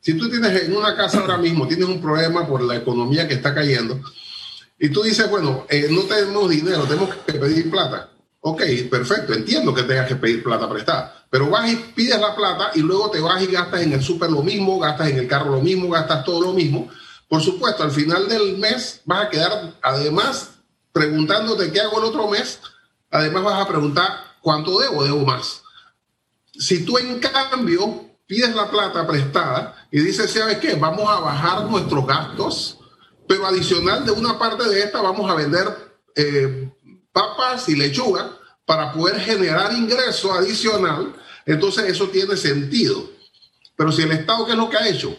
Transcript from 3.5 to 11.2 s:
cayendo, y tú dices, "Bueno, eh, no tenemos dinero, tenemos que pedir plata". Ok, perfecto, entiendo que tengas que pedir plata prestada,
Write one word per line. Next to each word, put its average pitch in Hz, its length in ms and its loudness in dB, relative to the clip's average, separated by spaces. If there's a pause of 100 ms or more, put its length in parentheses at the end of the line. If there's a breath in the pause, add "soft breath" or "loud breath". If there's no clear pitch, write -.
cayendo, 135 480 0 (760 loud breath)
y - 120 0
tú 208 140 2
dices, 220 260 2
"Bueno, 151 400 0
eh, 147 220 2
no 180 120 4
tenemos 202 460 2
dinero, 160 340 2
tenemos 156 300 0 (120)
que 156 80 -4
pedir 156 360 2
plata". 160 400 -4 (320)
Ok, 160 220 -2 (260)
perfecto, 127 440 0
entiendo 147 400 0
que 123 100 0
tengas 131 240 0
que 131 80 0
pedir 117 260 2
plata 113 280 -2
prestada, 107 600 -4